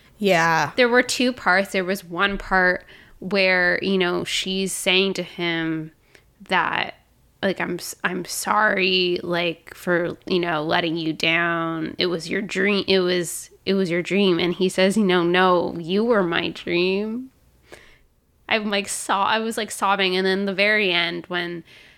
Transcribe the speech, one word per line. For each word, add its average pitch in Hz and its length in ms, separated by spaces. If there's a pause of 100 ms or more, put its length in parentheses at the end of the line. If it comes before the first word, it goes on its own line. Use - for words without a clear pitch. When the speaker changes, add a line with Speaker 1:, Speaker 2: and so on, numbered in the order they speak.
(180)
Speaker 1:
Yeah. 165 580
Speaker 2:
There 247 140
were 247 120
two 247 300
parts. 196 400
There 190 140
was 185 180
one 190 340
part 185 480 (340)
where, 185 600
you 196 160
know, 180 280
she's 190 480
saying 190 400
to 180 100
him 165 680 (580)
that, - 460 (460)
like, 190 200
"I'm 175 140
s-, - 280
I'm 180 220
sorry, 190 960
like, 170 500
for, 175 440 (100)
you 180 120
know, 170 240
letting 170 340
you 160 160
down. 165 840
It 180 100
was 165 220
your 185 120
dream. 196 460
It 190 120
was, 180 500 (160)
it 190 100
was 190 140
your 175 120
dream." 185 380
And 175 140
he 180 140
says, 190 300
you 220 80
know, 180 180
"No, 180 560
you 180 240
were 233 200
my 170 260
dream." 202 800 (1160)
I'm, 214 220
like, 202 200
so-, - 240
I 202 260
was, 226 180
like, 214 140
sobbing. 190 460
And 190 100
then 190 180
the 196 80
very 208 380
end, 170 380
when 175 340 (340)